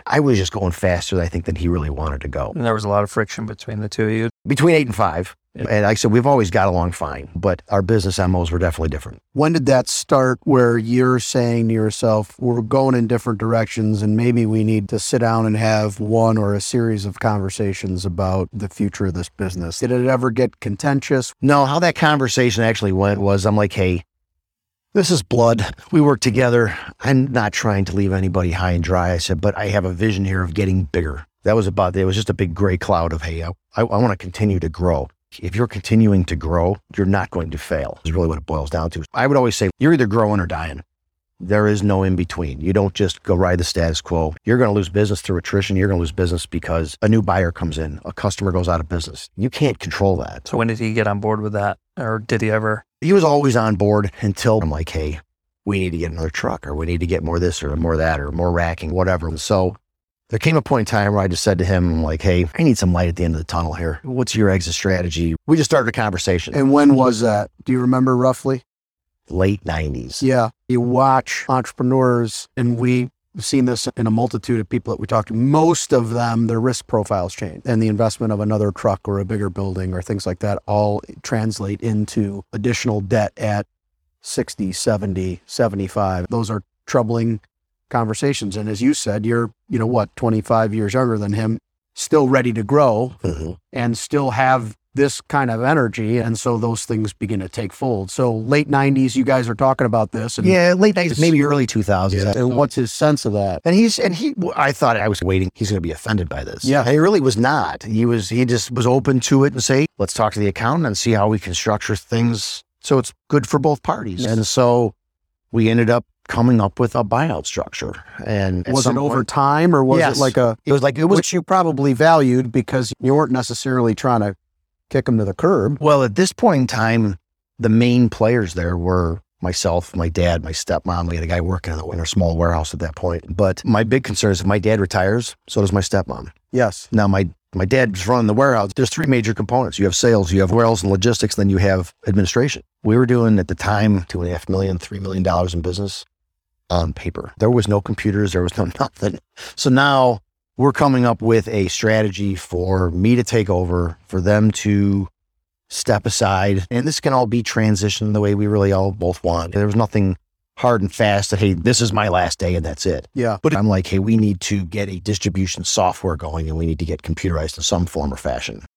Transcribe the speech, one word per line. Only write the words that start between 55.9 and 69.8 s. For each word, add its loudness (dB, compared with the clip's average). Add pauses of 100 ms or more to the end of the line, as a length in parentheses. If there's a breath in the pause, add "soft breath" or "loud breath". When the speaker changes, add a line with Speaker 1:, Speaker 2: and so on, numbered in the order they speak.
Speaker 1:
to -4
get -6
another -6
truck, -6
or -8
we -4
need -2
to -2
get -2
more -2
this -2
or -4
more 0
that 0
or -8
more 0
racking," -2
whatever. 0
And -6
so 0 (540)
there -4
came 2
a 2
point 0
in -10
time 2
where 2
I 0
just -2
said 2
to 0
him, 2
like, -4
"Hey, 2 (120)
I 0
need 4
some 2
light 0
at -4
the -2
end 0
of -4
the -8
tunnel -4
here. -6
What's -4
your 4
exit 0
strategy?" -2 (100)
We 4
just 0
started 2
a -2
conversation. -2
Speaker 3:
And 4
when 8
was 4
that? 0 (140)
Do -2
you 0
remember 2
roughly? 0 (680)
Speaker 1:
Late 0
nineties. -6